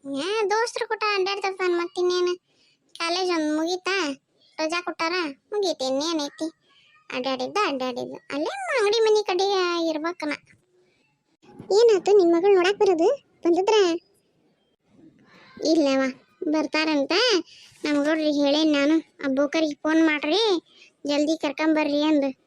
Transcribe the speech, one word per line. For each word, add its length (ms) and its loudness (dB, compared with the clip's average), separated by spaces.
ಏ, 440 -2
ದೋಸ್ತ್ರ 380 -2
ಕೂಟ 140 -4
ಅಡ್ಡಾಡ್ತಿರ್ತಾನ, 580 -2
ಮತ್ತಿನ್ನೇನು? 600 -2
ಕಾಲೇಜ್ 360 -2
ಒಂದ್ 260 0
ಮುಗೀತಾ? 560 -2
ರಜಾ 220 -2
ಕೊಟ್ಟಾರ? 320 -6
ಮುಗೀತು, 340 -2
ಇನ್ನೇನೈತಿ? 600 -4
ಅಡ್ಡಾಡಿದ್ದ, 400 -4
ಅಡ್ಡಾಡಿದ್ದ. 460 -6
ಅಲ್ಲೇ 480 -4
ಅಂಗಡಿ 200 2
ಮನಿ 260 2
ಕಡೆ 180 0
ಇರ್ಬೇಕನ. 440 -6
ಏನಾತು, 440 4
ನಿನ್ 160 6
ಮಗಳ್ 240 4
ನೋಡಾಕ್ 220 2
ಬರೋದು? 360 4
ಬಂದಿದ್ರ? 600 0
ಇಲ್ಲವ್ವ, 380 4
ಬರ್ತಾರಂತ. 600 0
ನಮ್ 200 0
ಗೌಡ್ರಿಗೆ 420 0
ಹೇಳೇನ್ 260 2
ನಾನು. 260 2
ಆ 300 -8
ಬೋಕರಿಗೆ 460 -2
ಫೋನ್ 320 2
ಮಾಡ್ರಿ, 540 0
ಜಲ್ದಿ 320 0
ಕರ್ಕೊಂಬರ್ರಿ 640 0
ಅಂದು. 260 2